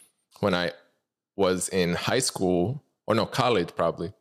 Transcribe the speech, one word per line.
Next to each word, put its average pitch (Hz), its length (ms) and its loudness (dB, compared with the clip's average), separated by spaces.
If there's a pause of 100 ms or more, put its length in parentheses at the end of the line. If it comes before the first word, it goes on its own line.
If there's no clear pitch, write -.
(400)
when 101 140 2
I 87 180 0 (640)
was 92 340 0
in 87 260 0
high 104 240 0
school, 92 640 0 (260)
or 110 80 2
no, 107 100 2
college 110 500 0
probably. 82 460 -2